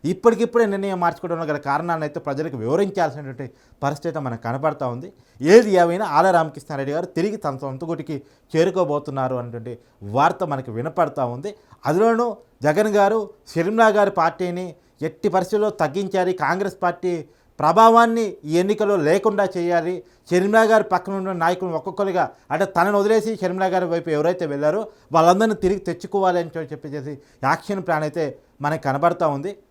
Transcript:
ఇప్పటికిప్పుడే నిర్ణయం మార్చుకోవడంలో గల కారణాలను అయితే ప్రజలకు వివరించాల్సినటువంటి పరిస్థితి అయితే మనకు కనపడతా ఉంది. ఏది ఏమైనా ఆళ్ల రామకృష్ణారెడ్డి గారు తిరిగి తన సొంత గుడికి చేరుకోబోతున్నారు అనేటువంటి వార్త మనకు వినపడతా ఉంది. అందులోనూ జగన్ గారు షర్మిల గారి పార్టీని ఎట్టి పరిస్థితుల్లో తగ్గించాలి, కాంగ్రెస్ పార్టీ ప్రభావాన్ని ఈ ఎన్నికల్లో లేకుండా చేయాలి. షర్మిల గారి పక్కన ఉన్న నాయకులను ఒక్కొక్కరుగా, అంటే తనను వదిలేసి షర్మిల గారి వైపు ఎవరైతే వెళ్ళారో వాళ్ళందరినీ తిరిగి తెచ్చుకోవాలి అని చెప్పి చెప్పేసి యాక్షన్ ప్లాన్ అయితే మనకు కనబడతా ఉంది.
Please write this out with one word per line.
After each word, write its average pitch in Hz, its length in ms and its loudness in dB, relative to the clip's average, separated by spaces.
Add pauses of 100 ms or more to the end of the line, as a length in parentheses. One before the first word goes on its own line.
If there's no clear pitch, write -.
(120)
ఇప్పటికిప్పుడే 233 600 2
నిర్ణయం 190 300 -4
మార్చుకోవడంలో 165 480 -2
గల 147 80 -2 (100)
కారణాలను 160 380 -2
అయితే 151 200 -8
ప్రజలకు 139 300 -6
వివరించాల్సినటువంటి 143 880 -4 (360)
పరిస్థితి 147 260 -4
అయితే 151 180 -6
మనకు 117 200 -8
కనపడతా 147 400 -4
ఉంది. 127 220 -8 (320)
ఏది 208 300 8 (100)
ఏమైనా 175 240 2
ఆళ్ల 170 320 4
రామకృష్ణారెడ్డి 143 560 -4
గారు 175 120 -4
తిరిగి 202 320 -4
తన 139 200 -6
సొంత 131 260 -10
గుడికి 160 340 -8 (360)
చేరుకోబోతున్నారు 143 840 0
అనేటువంటి 120 400 -10 (280)
వార్త 143 400 2
మనకు 135 280 -6
వినపడతా 147 540 -2
ఉంది. 135 280 -8 (320)
అందులోనూ 226 440 2 (340)
జగన్ 208 360 2
గారు 208 200 4 (360)
షర్మిల 220 420 4
గారి 196 240 2
పార్టీని 175 460 -2 (400)
ఎట్టి 190 280 -4
పరిస్థితుల్లో 208 340 0
తగ్గించాలి, 185 640 -2
కాంగ్రెస్ 185 500 -4
పార్టీ 175 300 -2 (460)
ప్రభావాన్ని 226 760 6 (160)
ఈ 156 120 -2
ఎన్నికల్లో 208 340 0
లేకుండా 196 500 2 (120)
చేయాలి. 170 460 -2 (280)
షర్మిల 202 300 4 (100)
గారి 214 120 4
పక్కన 185 300 -2
ఉన్న 190 180 -6
నాయకులను 180 480 -2
ఒక్కొక్కరుగా, 185 440 -2 (280)
అంటే 170 140 0
తనను 190 340 2
వదిలేసి 214 420 0
షర్మిల 190 320 -2
గారి 185 120 0
వైపు 170 240 -4
ఎవరైతే 165 360 0
వెళ్ళారో 151 360 0 (300)
వాళ్ళందరినీ 185 440 4
తిరిగి 190 240 0
తెచ్చుకోవాలి 180 600 -2
అని 165 160 -6
చెప్పి 156 180 -10
చెప్పేసి 143 400 -12 (300)
యాక్షన్ 139 440 -2
ప్లాన్ 156 200 -2
అయితే 151 320 -6 (220)
మనకు 147 200 -4
కనబడతా 160 460 0
ఉంది. 147 240 -4 (200)